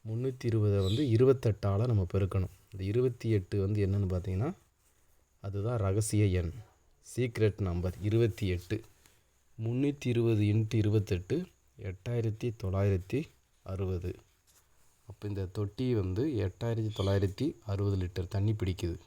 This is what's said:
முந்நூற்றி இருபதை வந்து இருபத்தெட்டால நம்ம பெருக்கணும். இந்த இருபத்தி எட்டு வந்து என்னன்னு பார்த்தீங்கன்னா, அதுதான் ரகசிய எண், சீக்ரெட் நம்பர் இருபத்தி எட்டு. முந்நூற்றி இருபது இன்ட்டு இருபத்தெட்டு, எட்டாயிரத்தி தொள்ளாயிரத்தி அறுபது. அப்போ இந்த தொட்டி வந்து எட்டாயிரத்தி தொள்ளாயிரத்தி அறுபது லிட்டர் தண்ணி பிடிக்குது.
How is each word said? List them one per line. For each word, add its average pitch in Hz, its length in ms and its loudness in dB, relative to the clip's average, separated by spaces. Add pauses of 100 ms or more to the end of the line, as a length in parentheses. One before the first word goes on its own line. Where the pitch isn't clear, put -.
முந்நூற்றி 123 440 -4
இருபதை 104 340 4
வந்து 113 180 2 (120)
இருபத்தெட்டால 117 720 4
நம்ம 104 220 4
பெருக்கணும். 95 420 0 (180)
இந்த 95 200 -10
இருபத்தி 123 360 0 (100)
எட்டு 95 260 -2
வந்து 104 220 0
என்னன்னு 98 280 2
பார்த்தீங்கன்னா, 92 360 -2 (960)
அதுதான் 104 380 -2
ரகசிய 104 400 2 (160)
எண், 85 120 -4 (580)
சீக்ரெட் 113 560 0
நம்பர் 87 300 -2 (100)
இருபத்தி 110 480 2
எட்டு. 87 220 -6 (880)
முந்நூற்றி 131 480 -2
இருபது 113 400 4
இன்ட்டு 110 300 2
இருபத்தெட்டு, 104 540 0 (540)
எட்டாயிரத்தி 113 580 -4 (140)
தொள்ளாயிரத்தி 98 580 0 (520)
அறுபது. 92 400 -4 (960)
அப்போ - 140 -16 (100)
இந்த 98 160 -4 (100)
தொட்டி 104 280 -2 (140)
வந்து 95 240 0 (220)
எட்டாயிரத்தி 113 540 -4
தொள்ளாயிரத்தி 98 460 0 (260)
அறுபது 101 320 0
லிட்டர் 90 320 -6
தண்ணி 104 260 2
பிடிக்குது. 90 440 -2